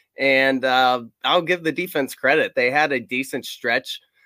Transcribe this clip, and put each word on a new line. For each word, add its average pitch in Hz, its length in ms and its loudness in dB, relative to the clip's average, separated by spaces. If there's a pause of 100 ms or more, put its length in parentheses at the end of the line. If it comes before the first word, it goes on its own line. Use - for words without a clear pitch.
(180)
And, 135 460 2
uh, 127 380 2 (220)
I'll 156 180 2
give 170 220 -2
the 156 80 0
defense 160 420 -6
credit. 135 400 0
They 123 160 0
had 147 220 0
a 131 80 -2
decent 127 440 -6
stretch - 560 -6 (260)